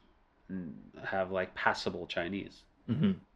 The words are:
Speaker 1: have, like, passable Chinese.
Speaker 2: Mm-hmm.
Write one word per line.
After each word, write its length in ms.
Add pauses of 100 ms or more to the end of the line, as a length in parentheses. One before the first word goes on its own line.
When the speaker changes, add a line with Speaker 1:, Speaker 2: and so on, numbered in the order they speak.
(1040)
Speaker 1:
have, 280
like, 240
passable 500
Chinese. 560 (260)
Speaker 2:
Mm-hmm. 240 (240)